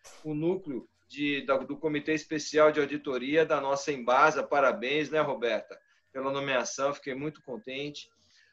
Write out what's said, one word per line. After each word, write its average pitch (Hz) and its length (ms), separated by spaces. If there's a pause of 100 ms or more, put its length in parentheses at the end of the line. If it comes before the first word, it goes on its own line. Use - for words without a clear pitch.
(220)
o 156 100
núcleo 151 560 (200)
de, 143 360
da, 135 120
do 135 200
Comitê 151 380
Especial 151 560
de 151 80
Auditoria 143 680
da 151 160
nossa 135 300
Embasa. 135 540
Parabéns, 135 640
né, 156 100
Roberta, 117 560 (360)
pela 135 180
nomeação, 139 640
fiquei 127 220
muito 147 260
contente. 131 640 (440)